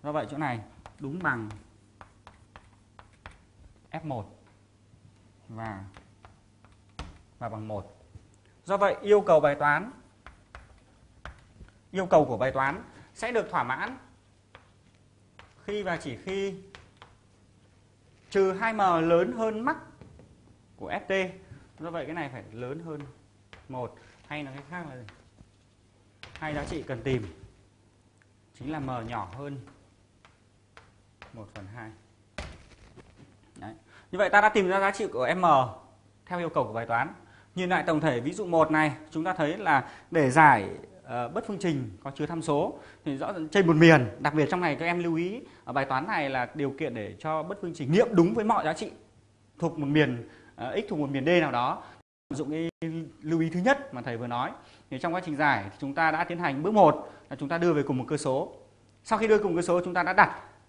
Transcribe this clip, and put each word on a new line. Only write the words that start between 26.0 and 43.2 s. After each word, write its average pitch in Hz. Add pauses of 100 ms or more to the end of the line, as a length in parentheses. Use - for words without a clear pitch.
Hai 156
giá 143
trị 151
cần 120
tìm 127 (1300)
chính 135
là 156
M 127
nhỏ 110
hơn 143 (1700)
một 107
phần 95 (100)
hai. 113 (1600)
Đấy. 110 (380)
Như 180
vậy 190
ta 208
đã 214
tìm 208
ra 190
giá 196
trị 202
của 127
M 180 (800)
theo 180
yêu 165
cầu 151
của 107
bài 113
toán. 123 (420)
Nhìn 180
lại 165
tổng 156
thể 139
ví 143
dụ 208
một 160
này, 156 (160)
chúng 160
ta 180
thấy 165
là 156 (200)
để 135
giải, 131 (340)
ờ, 120
bất 185
phương 202
trình 135
có 139
chứa 151
tham 165
số 156 (260)
thì 139
rõ 160